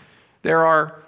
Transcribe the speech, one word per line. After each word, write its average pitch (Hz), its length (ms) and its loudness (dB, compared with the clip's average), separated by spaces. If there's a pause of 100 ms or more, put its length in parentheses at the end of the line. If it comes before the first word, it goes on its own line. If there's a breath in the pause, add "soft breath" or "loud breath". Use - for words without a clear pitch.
(420 soft breath)
There 165 240 0
are 156 420 -2